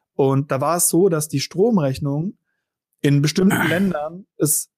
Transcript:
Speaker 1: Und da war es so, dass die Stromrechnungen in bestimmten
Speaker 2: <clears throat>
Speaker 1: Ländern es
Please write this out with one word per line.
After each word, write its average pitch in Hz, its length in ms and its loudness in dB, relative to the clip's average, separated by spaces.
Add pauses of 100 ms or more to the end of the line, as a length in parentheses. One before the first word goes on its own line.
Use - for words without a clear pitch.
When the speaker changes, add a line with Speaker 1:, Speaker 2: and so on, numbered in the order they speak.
(140)
Speaker 1:
Und 135 360 2
da 135 100 -2
war 156 180 0
es - 100 0
so, 185 200 2
dass 156 200 -2
die 139 100 -4
Stromrechnungen 156 1000 -2 (640)
in 143 200 4
bestimmten 185 400 2
Speaker 2:
<clears throat> - 60 0
Speaker 1:
Ländern 170 560 -4 (140)
es - 400 -2